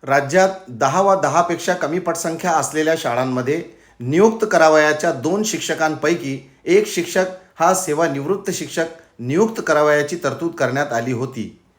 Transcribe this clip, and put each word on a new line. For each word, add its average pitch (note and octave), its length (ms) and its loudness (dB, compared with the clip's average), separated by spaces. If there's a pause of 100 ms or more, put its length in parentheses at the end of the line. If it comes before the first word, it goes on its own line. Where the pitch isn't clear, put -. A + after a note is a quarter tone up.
(100)
राज्यात D3 380 4 (200)
दहा C3+ 320 0
वा G3 140 6
दहापेक्षा E3+ 600 0
कमी D#3 240 -4
पटसंख्या E3+ 520 -4
असलेल्या D#3 480 0
शाळांमध्ये C3 640 -2 (380)
नियुक्त G3 500 2
करावयाच्या D#3 640 4
दोन D#3 300 -2
शिक्षकांपैकी D#3 1080 -4 (140)
एक G3+ 220 4
शिक्षक F#3 380 -2 (360)
हा F3 140 4
सेवानिवृत्त D#3 760 -2
शिक्षक E3 340 -4 (340)
नियुक्त E3 480 0
करावयाची D3+ 580 2
तरतूद E3 280 -4
करण्यात C#3 400 -2
आली A#2+ 200 -2
होती. A#2 480 -8 (180)